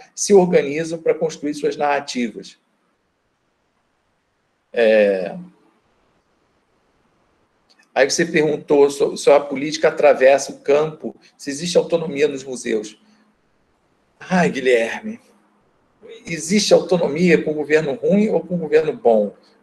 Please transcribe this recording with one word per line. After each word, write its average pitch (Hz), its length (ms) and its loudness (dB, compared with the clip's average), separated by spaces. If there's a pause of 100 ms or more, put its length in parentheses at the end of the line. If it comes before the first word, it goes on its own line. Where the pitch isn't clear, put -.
(160)
se - 180 0
organizam 160 640 2
pra 160 140 -2
construir 151 400 -6
suas 147 220 -4
narrativas. 139 800 -6 (2250)
É, 104 640 2 (2500)
aí 135 160 2
você 160 160 -2
perguntou 151 640 2
se, - 280 -2
se - 140 2
a 143 80 8
política 143 480 -4
atravessa 135 640 4
o - 80 -16
campo, 147 560 -2 (220)
se - 120 -14
existe 160 280 -2
autonomia 156 500 -2
nos 135 160 -6
museus. 117 580 -8 (1200)
Ai, 180 300 0
Guilherme, 113 720 -2 (1080)
existe 170 480 0
autonomia 165 720 2
com 156 100 -4
governo 151 420 -2
ruim 196 340 0
ou 185 100 0
com 175 180 -8
governo 156 360 0
bom? 110 420 0 (280)